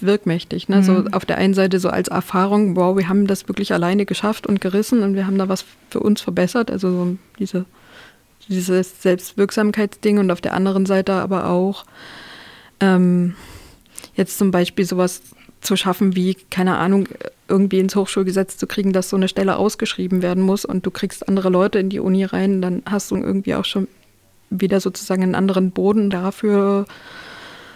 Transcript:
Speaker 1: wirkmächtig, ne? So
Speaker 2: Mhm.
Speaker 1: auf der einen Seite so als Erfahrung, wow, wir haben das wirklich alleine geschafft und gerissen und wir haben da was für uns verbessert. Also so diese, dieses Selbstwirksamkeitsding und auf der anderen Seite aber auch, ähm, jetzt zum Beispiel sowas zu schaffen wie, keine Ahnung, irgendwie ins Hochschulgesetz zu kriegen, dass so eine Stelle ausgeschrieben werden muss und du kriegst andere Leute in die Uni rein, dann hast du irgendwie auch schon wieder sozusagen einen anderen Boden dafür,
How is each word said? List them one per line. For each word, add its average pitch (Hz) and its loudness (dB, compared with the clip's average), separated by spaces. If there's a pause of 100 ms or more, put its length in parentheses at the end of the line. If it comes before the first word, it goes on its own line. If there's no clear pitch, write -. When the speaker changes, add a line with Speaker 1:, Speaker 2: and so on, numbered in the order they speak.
Speaker 1:
wirkmächtig, 180 -2
ne? 196 6
So 185 6
Speaker 2:
Mhm. 196 2
Speaker 1:
auf 190 -2
der - -2
einen 190 2
Seite 190 2
so 185 0
als - -2
Erfahrung, 190 0
wow, 185 2
wir 185 0
haben 196 2
das 196 -2
wirklich 202 -4
alleine 180 2
geschafft - -2
und 202 0
gerissen 208 0
und 196 2
wir 196 -2
haben 196 0
da 190 0
was 190 -2 (240)
für - -4
uns 214 2
verbessert. 180 -2
Also 190 -2
so 180 -2 (220)
diese, 185 -4 (840)
dieses 185 -2
Selbstwirksamkeitsding 208 0
und 190 2
auf 175 -2
der - -4
anderen 190 2
Seite 190 0
aber 185 -2
auch, 180 -2 (960)
ähm, 180 4 (800)
jetzt - -2
zum 196 2
Beispiel 180 0
sowas 180 -2 (380)
zu - -2
schaffen 190 0
wie, 185 0 (120)
keine 185 0
Ahnung, 190 2 (420)
irgendwie 190 2
ins 190 0
Hochschulgesetz 190 -2
zu - -6
kriegen, 196 0
dass 185 0
so 196 0
eine 185 2
Stelle 196 0
ausgeschrieben 185 -2
werden 180 0
muss 190 0
und 185 -4
du 185 -4
kriegst - -8
andere 190 2
Leute 190 2
in 190 0
die 196 -4
Uni 190 2
rein, 190 0
dann 180 -4
hast 196 -4
du 196 -2
irgendwie 190 -2
auch 185 -2
schon 190 -2 (600)
wieder 190 0
sozusagen 185 -4
einen 185 2
anderen 185 2
Boden 202 2
dafür, 196 0 (880)